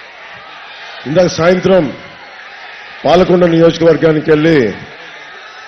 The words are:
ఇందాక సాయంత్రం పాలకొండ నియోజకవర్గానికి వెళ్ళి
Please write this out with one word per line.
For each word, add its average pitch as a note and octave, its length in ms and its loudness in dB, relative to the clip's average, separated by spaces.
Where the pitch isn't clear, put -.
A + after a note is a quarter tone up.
ఇందాక F3 200 0
సాయంత్రం F3 580 0
పాలకొండ F3 400 2
నియోజకవర్గానికి D#3+ 840 2
వెళ్ళి D#3 260 2